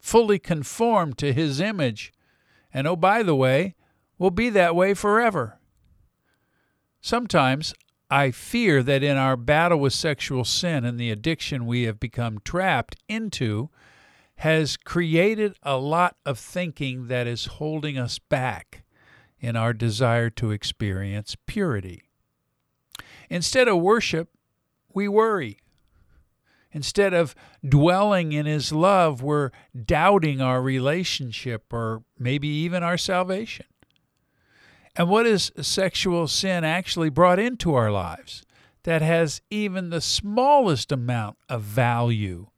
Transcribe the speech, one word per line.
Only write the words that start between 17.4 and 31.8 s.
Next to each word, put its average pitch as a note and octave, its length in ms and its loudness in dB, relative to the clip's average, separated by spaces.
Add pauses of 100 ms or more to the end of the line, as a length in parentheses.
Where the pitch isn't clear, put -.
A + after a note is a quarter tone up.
holding D3+ 520 -6
us A#2+ 220 -6
back - 640 -4 (560)
in A#2 160 -6
our A2+ 160 0
desire A#2 600 0
to A2+ 200 -4
experience G2+ 920 -6
purity. G#2 580 -4 (1300)
Instead A#3 400 2
of F#3+ 80 4
worship, F3+ 500 2 (680)
we G3+ 140 -2
worry. G3+ 520 0 (1120)
Instead F#3 400 0
of E3+ 200 2 (340)
dwelling F3 680 4
in D3 120 -2
his D3+ 280 -2
love, D#3+ 500 4
we're C#3+ 280 0 (340)
doubting D#3+ 560 2
our B2+ 200 2
relationship C3 1120 -4
or A2+ 300 -4 (160)